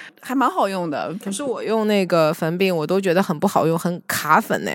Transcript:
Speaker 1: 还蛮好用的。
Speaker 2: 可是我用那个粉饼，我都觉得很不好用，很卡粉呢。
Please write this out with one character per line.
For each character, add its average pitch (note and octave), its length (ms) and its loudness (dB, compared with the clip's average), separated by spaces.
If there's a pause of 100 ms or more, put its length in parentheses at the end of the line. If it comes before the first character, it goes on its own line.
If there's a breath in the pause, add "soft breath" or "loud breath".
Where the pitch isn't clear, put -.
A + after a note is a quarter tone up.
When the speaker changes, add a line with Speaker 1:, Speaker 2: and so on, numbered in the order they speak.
(220 loud breath)
Speaker 1:
还 - 120 -8
蛮 B3+ 160 2
好 F4 180 0
用 F#3 220 -4
的。 B2+ 240 -4 (100)
Speaker 2:
可 G3+ 80 -6
是 G3 120 -8
我 G#3+ 200 -4
用 G#3+ 240 0
那 G3+ 180 2
个 E3 280 4
粉 E3+ 240 -2
饼， F#3 180 2
我 D#3 100 -2
都 F3+ 140 0
觉 F#3+ 140 0
得 F#3 80 4
很 F3 180 -2
不 F#3+ 80 2
好 - 200 2
用， E3 100 2
很 F3 300 -4
卡 D#3 340 4
粉 A2 220 -2
呢。 F#2+ 120 -4